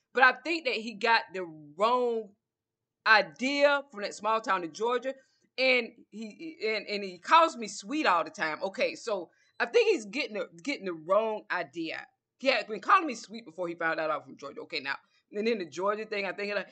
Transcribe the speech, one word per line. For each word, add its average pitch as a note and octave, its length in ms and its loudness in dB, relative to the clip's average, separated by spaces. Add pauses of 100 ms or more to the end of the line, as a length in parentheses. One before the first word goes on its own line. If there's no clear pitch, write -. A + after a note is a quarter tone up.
(140)
But B3 80 6
I B3+ 100 8 (120)
think E4 200 -4
that A#3+ 100 -2
he A3 200 -6
got A3+ 280 2 (120)
the F#3 100 -6 (320)
wrong A3+ 540 0 (760)
idea C4+ 840 4
from G#3 100 -12
that F#3+ 140 -6
small A3 260 0
town F#3+ 240 -2
in D#3 80 -8
Georgia. B3 400 -2 (440)
And B3+ 340 2 (200)
he, F#3 460 -12 (100)
and, A3 200 -4
and G3+ 180 -4
he F3+ 140 -10
calls E4 380 6
me A3+ 120 -8
sweet C4 380 -4
all E3+ 180 4
the D#3 60 -12
time. D#3 320 -4
Okay, G3 340 -2
so G3 340 -6 (300)
I A#3+ 60 0
think A4+ 220 4
he's D4 160 2
getting G#3+ 300 -6
the, F#3+ 140 -6 (160)
getting F#3 220 -4
the F3 80 -4
wrong G3+ 560 0
idea. D#3+ 560 -6 (320)
He C4 100 -2
had G#3+ 180 2
been G#3 140 -8
calling F4 260 4
me B3+ 80 -4
sweet G#3 300 -14
before E3+ 240 -8
he E3+ 80 -6
found E3 240 -2
out D#3 100 0
I'm C#3+ 120 -2
from C3 140 -20
Georgia. - 260 -14
Okay, D3+ 180 -6
now, C3+ 160 -4 (360)
and G#3 140 -2
then A#3 120 0
the F3+ 60 -4
Georgia G3 400 -2
thing, G#3 220 -4
I F3+ 60 -4
think, G3+ 220 -6
like, F#3+ 180 -4